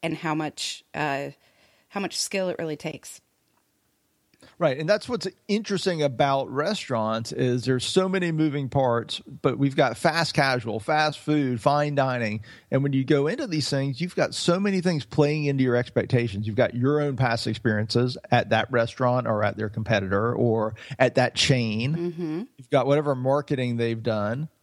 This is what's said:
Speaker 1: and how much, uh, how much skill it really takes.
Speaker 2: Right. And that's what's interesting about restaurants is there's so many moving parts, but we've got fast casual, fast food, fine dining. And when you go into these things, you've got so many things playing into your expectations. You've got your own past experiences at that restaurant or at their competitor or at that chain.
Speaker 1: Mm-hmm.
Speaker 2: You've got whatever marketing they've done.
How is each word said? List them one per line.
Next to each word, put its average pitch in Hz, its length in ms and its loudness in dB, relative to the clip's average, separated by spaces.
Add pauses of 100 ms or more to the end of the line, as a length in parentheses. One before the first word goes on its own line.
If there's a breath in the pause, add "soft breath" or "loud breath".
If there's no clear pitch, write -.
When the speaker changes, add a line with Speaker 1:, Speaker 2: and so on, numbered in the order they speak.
Speaker 1:
and 160 140 -4
how 156 180 -4
much, - 480 -6 (120)
uh, 143 340 -4 (640 soft breath)
how 202 100 -8
much 190 180 -6
skill 190 300 -2
it 175 100 -4
really 156 200 -6
takes. - 420 -12 (1400 loud breath)
Speaker 2:
Right. 147 200 2
And 156 120 -6
that's 214 180 2
what's 240 200 -4 (220)
interesting 196 520 0
about 135 480 0
restaurants 117 840 -2
is 123 320 0
there's 127 200 0
so 190 240 2
many 180 220 0
moving 147 380 0
parts, 120 520 0 (200)
but 131 160 0
we've 135 180 0
got 127 220 2
fast 165 360 2
casual, 123 460 0
fast 151 400 0
food, 139 420 0
fine 147 340 2
dining. 123 460 0 (300 loud breath)
And 135 120 2
when 143 100 0
you 135 100 2
go 143 240 4
into 254 200 -4
these 156 220 -2
things, 139 300 -2
you've 175 160 -6
got - 180 0
so 175 260 2
many 196 220 0
things 165 240 0
playing 151 400 2
into 139 180 2
your 123 120 4
expectations. 113 720 0
You've 107 100 -4
got 120 160 4
your 135 280 2
own 143 160 -2
past 117 300 0
experiences 117 680 0 (140)
at 107 180 2
that 113 220 2
restaurant 123 560 0
or 107 160 0
at 98 140 0
their 107 120 -4
competitor 104 640 0
or 110 420 0 (220 loud breath)
at 131 180 4
that 123 200 2
chain. 120 600 0
Speaker 1:
Mm-hmm. 170 480 -6 (140)
Speaker 2:
You've 127 120 -20
got 131 180 4
whatever 143 280 2
marketing 127 640 -2
they've 117 240 0
done. 110 460 -2 (160)